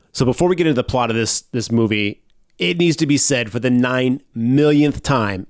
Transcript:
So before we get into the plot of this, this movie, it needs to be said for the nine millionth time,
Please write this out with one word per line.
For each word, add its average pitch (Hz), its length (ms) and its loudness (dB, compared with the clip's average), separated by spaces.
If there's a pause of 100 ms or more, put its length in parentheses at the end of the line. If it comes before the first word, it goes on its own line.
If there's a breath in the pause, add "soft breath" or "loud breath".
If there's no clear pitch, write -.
(120)
So - 140 -2
before 143 240 2
we 185 80 0
get 165 100 0
into 147 80 2
the 120 80 0
plot 123 260 -2
of 113 60 -2
this, 113 240 -2
this - 320 -8
movie, 107 500 0 (360)
it 175 200 -2
needs 170 200 2
to 160 80 -2
be 143 100 2
said 120 340 0
for 113 100 -6
the 123 100 0
nine 127 520 0 (140)
millionth 143 680 2
time, 104 460 -2